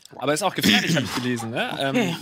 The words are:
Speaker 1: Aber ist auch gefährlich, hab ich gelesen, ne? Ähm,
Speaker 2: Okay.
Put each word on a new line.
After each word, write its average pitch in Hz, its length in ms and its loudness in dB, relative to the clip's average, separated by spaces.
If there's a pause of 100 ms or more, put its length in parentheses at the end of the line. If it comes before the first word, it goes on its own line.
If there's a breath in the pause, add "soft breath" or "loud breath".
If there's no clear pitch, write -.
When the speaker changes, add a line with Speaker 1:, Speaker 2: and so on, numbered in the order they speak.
(160)
Speaker 1:
Aber 139 180 -2
ist 156 100 0
auch 185 120 0
gefährlich, 190 400 4
hab 143 80 2
ich 101 120 -6
gelesen, 120 340 -2
ne? 98 280 -2
Ähm, 135 180 0
Speaker 2:
Okay. 190 260 0